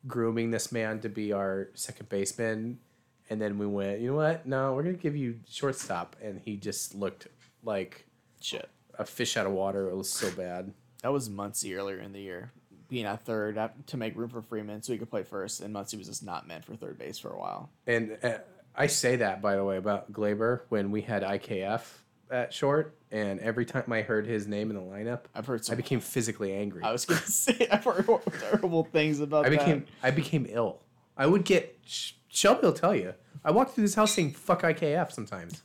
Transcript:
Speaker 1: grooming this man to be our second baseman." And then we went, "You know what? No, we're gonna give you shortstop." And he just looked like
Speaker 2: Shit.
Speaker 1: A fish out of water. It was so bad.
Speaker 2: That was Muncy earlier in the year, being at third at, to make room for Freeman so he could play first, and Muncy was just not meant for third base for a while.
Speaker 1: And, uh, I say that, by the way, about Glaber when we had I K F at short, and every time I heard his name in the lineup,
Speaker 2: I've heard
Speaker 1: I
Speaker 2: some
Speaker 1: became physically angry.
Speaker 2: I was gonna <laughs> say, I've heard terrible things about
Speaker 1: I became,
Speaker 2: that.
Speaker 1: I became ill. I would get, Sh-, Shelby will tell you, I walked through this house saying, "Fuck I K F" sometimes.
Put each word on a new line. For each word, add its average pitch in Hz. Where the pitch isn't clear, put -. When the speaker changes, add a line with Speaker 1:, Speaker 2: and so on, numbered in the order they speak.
Speaker 1:
grooming 117
this 110
man 110
to 113
be 104
our 98
second -
baseman." 110
And 110
then 101
we 104
went, 101
"You 120
know 139
what? 156
No, 135
we're 139
gonna 180
give 151
you 117
shortstop." 113
And 101
he 104
just 101
looked 98
like 101
Speaker 2:
Shit. -
Speaker 1:
A 104
fish -
out 104
of 98
water. 98
It 92
was 95
so -
bad. 90
Speaker 2:
That 123
was 131
Muncy 101
earlier 98
in 101
the 98
year, 98
being 120
at 104
third 107
at, 113
to 143
make 110
room 120
for 120
Freeman 107
so 123
he 107
could 107
play 101
first, 98
and 104
Muncy 101
was 104
just -
not 87
meant 85
for -
third -
base -
for -
a 50
while. 50
Speaker 1:
And, 113
uh, 117
I 143
say 127
that, 98
by 101
the 98
way, 98
about 101
Glaber 107
when 101
we 107
had 101
I 98
K 98
F 104
at 123
short, 151
and 101
every 113
time 127
I 110
heard 107
his 107
name 104
in 107
the 98
lineup, 101
Speaker 2:
I've 110
heard 123
Speaker 1:
I -
Speaker 2:
some 113
Speaker 1:
became 120
physically 110
angry. 98
Speaker 2:
I 113
was 120
gonna 170
<laughs> -
say, -
I've 208
heard 202
terrible 175
things 151
about 147
Speaker 1:
I 127
became, 147
Speaker 2:
that. 127
Speaker 1:
I 131
became 147
ill. 110
I 135
would 185
get, -
Sh-, -
Shelby -
will 175
tell 180
you, 90
I 151
walked 254
through 220
this 202
house 214
saying, 156
"Fuck 180
I 165
K 156
F" 170
sometimes. 87